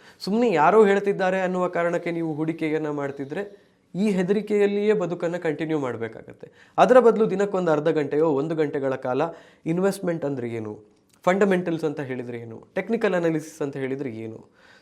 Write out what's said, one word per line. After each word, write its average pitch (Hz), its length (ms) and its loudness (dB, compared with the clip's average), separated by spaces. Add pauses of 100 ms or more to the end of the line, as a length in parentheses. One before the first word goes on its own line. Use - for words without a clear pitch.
(200)
ಸುಮ್ನೆ 226 320 0
ಯಾರೋ 180 340 6
ಹೇಳ್ತಿದ್ದಾರೆ 190 560 2
ಅನ್ನುವ 180 260 0
ಕಾರಣಕ್ಕೆ 170 440 -2
ನೀವು 165 220 -4
ಹೂಡಿಕೆಯನ್ನ 156 560 -2
ಮಾಡ್ತಿದ್ರೆ 143 800 -8 (260)
ಈ 208 140 0
ಹೆದರಿಕೆಯಲ್ಲಿಯೇ 202 840 2
ಬದುಕನ್ನ 175 440 -2
ಕಂಟಿನ್ಯೂ 156 420 -2
ಮಾಡ್ಬೇಕಾಗತ್ತೆ. 117 720 -8 (260)
ಅದರ 196 220 8
ಬದಲು 220 300 4
ದಿನಕ್ಕೊಂದು 190 420 0
ಅರ್ಧ 147 160 2
ಗಂಟೆಯೋ 151 420 0
ಒಂದು 151 260 0
ಗಂಟೆಗಳ 139 400 -2
ಕಾಲ 127 260 -2 (440)
ಇನ್ವೆಸ್ಟ್ಮೆಂಟ್ 175 600 -2
ಅಂದ್ರೆ 127 240 -4
ಏನು, 110 300 -8 (440)
ಫಂಡಮೆಂಟಲ್ಸ್ 180 600 2
ಅಂತ 151 160 -2
ಹೇಳಿದ್ರೆ 123 400 -8
ಏನು, 113 340 -16
ಟೆಕ್ನಿಕಲ್ 202 400 -2
ಅನಾಲಿಸಿಸ್ 165 480 -2
ಅಂತ 139 160 -6
ಹೇಳಿದ್ರೆ 135 320 -6
ಏನು, 110 360 -12 (360)